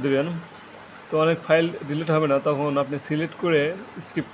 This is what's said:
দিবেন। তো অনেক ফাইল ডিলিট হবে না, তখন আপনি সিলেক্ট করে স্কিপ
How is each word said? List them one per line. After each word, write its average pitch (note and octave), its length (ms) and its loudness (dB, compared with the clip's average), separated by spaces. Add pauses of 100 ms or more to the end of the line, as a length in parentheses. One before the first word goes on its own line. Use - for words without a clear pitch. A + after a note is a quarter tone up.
দিবেন। C#3 220 2 (840)
তো - 60 -2 (100)
অনেক E3 220 2
ফাইল E3 200 6 (220)
ডিলিট D#3 260 -2
হবে D#3 180 4
না, C#3 40 6 (120)
তখন D3 220 2 (120)
আপনি C#3 140 -4 (100)
সিলেক্ট D#3 380 -2
করে D#3+ 180 4 (440)
স্কিপ - 280 -4